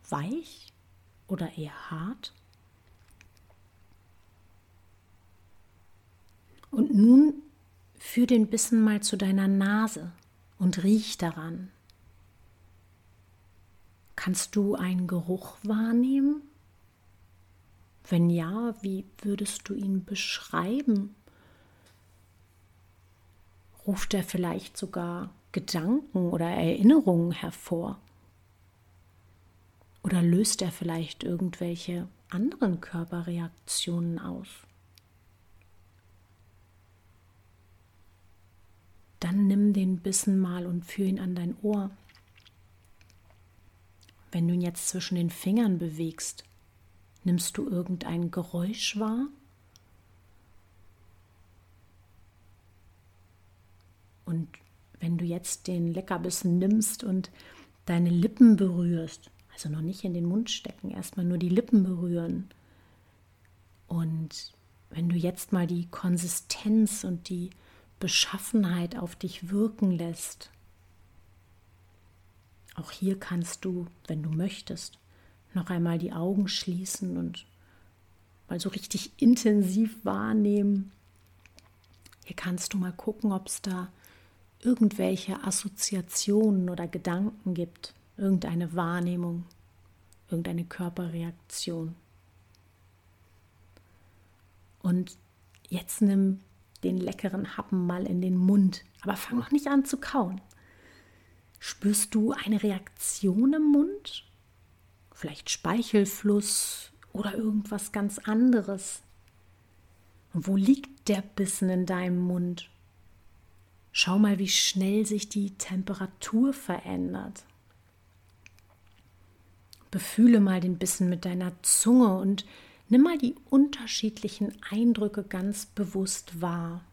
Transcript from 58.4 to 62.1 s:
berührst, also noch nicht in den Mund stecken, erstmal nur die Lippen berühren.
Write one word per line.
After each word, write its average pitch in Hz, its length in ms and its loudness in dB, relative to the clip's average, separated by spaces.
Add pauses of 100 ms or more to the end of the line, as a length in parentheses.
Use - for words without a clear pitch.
berührst, 175 720 -2 (220)
also - 160 -10
noch 156 120 -6
nicht 185 220 -6
in 185 100 -4
den 170 120 -2
Mund 208 240 0
stecken, - 420 -10
erstmal 185 340 -6
nur 175 120 0
die 175 120 0
Lippen 202 340 6
berühren. 175 640 -2 (1400)